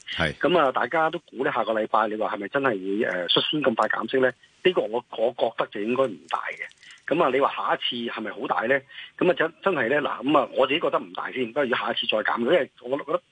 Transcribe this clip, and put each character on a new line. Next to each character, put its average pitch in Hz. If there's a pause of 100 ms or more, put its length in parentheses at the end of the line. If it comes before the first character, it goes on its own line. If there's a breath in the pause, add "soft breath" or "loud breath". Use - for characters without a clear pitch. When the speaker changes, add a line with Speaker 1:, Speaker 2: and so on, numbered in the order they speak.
(140 loud breath)
Speaker 1:
係。 80
Speaker 2:
咁 170
啊， 139
大 113
家 160
都 170
估 107
呢， 143
下 117
個 107
禮 107
拜 110
你 107
話 101
係 -
咪 101
真 139
係 139 (320)
會， 123
呃， 90
率 165
先 151
咁 127
快 107
減 107
息 135
呢？ 127 (360 soft breath)
呢 185
個 180
我， 113 (120)
我 117
覺 123
得 151
就 110
應 117
該 135
唔 104 (120)
大 -
嘅。 - (400 loud breath)
咁 156
啊， 139
你 135
話 127
下 113
一 -
次 117
係 113
咪 104
好 98
大 -
呢？ 135 (380 loud breath)
咁 170
啊， 170
真， 165 (100)
真 196
係 123
呢， 143
嗱， -
咁 151
啊， 117
我 127
自 131
己 160
覺 151
得 -
唔 90
大 101
先。 123
不 113
過 147
如 120
果 123
下 113
一 -
次 -
再 110
減， 110
因 117
為 151 (120)
我 127
覺 143 (100)
得 175 (100)